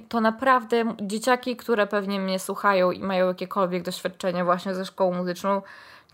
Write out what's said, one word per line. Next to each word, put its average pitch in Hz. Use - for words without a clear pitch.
to 233
naprawdę 226
dzieciaki, 233
które 214
pewnie 202
mnie 190
słuchają 196
i 180
mają 185
jakiekolwiek 180
doświadczenie 180
właśnie 180
ze 190
szkołą 185
muzyczną, 180